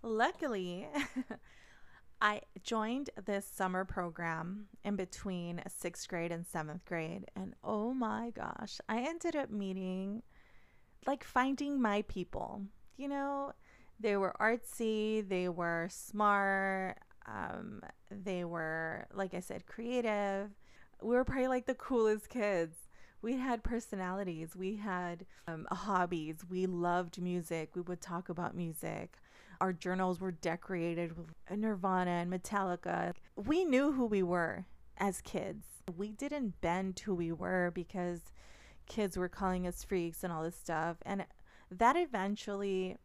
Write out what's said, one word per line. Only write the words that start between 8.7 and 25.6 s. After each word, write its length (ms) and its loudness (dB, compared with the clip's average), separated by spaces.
I 140 0
ended 340 -2
up 160 0
meeting, 720 -2
like, 180 0
finding 580 2
my 220 4
people. 600 -4
You 120 -6
know, 420 -2
they 180 4
were 220 2
artsy, 880 2
they 220 2
were 420 0
smart, 1040 4
um, 540 -6
they 360 -4
were, 680 -2
like 200 -2
I 60 -2
said, 260 -8
creative. 840 0
We 140 4
were 100 6
probably, 240 2
like, 160 2
the 100 2
coolest 540 2
kids. 480 2
We 160 0
had 260 0
personalities, 920 -2
we 220 -2
had, 480 -2
um, 240 -6